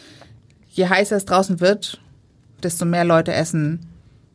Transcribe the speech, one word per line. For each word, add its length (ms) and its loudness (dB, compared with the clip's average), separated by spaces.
je 180 0
heißer 280 2
es 100 -2
draußen 340 0
wird, 400 0
desto 240 -4
mehr 180 0
Leute 300 2
essen 460 -2